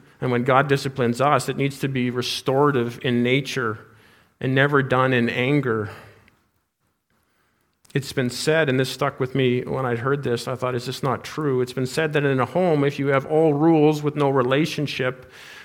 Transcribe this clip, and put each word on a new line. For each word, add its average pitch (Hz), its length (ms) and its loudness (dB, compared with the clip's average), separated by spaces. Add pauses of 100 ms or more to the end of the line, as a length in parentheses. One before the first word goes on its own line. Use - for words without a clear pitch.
(200)
and 127 120 -2
when 120 120 0
God 135 240 4
disciplines 127 540 0
us, 143 280 2
it 135 80 -6
needs 139 220 -2
to 143 80 -2
be 127 220 -2
restorative 123 920 0
in 120 200 0
nature 123 560 -2 (600)
and 131 160 -2
never 139 260 4
done 131 320 2
in 117 160 2
anger. 123 600 0 (2000)
It's 135 180 -4
been 123 180 -2
said, 156 400 0
and 127 100 2
this 135 100 0
stuck 143 300 -4
with 131 160 -4
me 123 260 2
when 131 240 -4
I'd 117 140 -2
heard 139 240 -2
this, 120 240 -4
I 127 80 -6
thought, 123 200 -4
"Is 120 120 -6
this 127 160 -8
not 120 200 -2
true?" 139 380 -2
It's 127 120 -4
been 131 120 -4
said 156 280 -2
that 143 120 0
in 135 140 2
a - 60 2
home, 170 380 0
if 139 140 0
you 139 100 -2
have 139 180 0
all 156 280 2
rules 151 480 4
with 147 140 -2
no 143 140 2
relationship, 135 1000 0 (340)